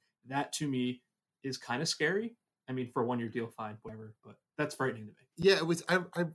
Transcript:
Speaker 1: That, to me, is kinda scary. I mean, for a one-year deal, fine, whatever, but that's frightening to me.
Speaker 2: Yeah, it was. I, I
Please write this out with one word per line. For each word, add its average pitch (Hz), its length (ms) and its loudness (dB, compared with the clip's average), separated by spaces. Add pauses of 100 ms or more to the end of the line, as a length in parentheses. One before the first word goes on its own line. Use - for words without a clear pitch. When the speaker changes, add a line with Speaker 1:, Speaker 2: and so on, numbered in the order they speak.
(280)
Speaker 1:
That, 139 260 -2
to 151 140 -2
me, 127 340 0 (420)
is 131 140 -4
kinda 127 280 -2
scary. 202 500 0 (320)
I 131 40 -8
mean, 127 200 -4
for 127 100 0
a 113 40 2
one-year 117 240 -2
deal, 113 180 -4
fine, 107 340 -10
whatever, 110 320 -14 (100)
but 113 140 -20 (180)
that's 147 200 -2
frightening 113 320 -2
to - 40 -16
me. - 40 -20 (220)
Speaker 2:
Yeah, 185 200 8
it 160 80 2
was. 170 240 2
I, 180 140 6 (120)
I 175 200 2